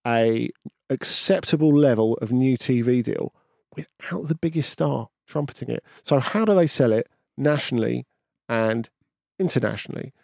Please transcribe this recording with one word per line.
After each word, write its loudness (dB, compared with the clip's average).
a 0
acceptable 2
level 4
of -4
new 2
T 0
V 2
deal -4
without -10
the 0
biggest -2
star -2
trumpeting -6
it. -6
So 4
how -2
do 4
they 6
sell 2
it 0
nationally -2
and -2
internationally? -4